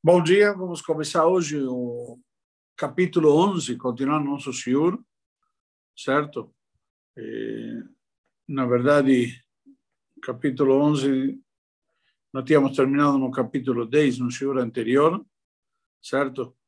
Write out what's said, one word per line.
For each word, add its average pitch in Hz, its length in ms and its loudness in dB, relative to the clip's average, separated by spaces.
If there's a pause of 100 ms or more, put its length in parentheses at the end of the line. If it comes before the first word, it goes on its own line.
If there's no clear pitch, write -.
Bom 175 220 4
dia, 202 300 4
vamos 185 280 -10
começar 156 460 -2
hoje 160 340 0
o 123 600 -8 (560)
capítulo 165 600 2
onze, 165 400 0
continuando 139 540 -4
nosso 139 220 -8
shiur, 147 500 -2 (920)
certo? 143 580 -4 (640)
Eh, 57 640 -10 (640)
na 135 180 -4
verdade, 123 760 2 (800)
capítulo 135 580 0
onze, 139 560 0 (960)
nós 131 120 -6
tínhamos 135 320 2
terminado 139 420 2
no 131 140 0
capítulo 120 540 -4
dez, 127 340 2
no 120 100 -2
shiur 135 280 -4
anterior, 127 680 0 (760)
certo? 131 560 -6 (120)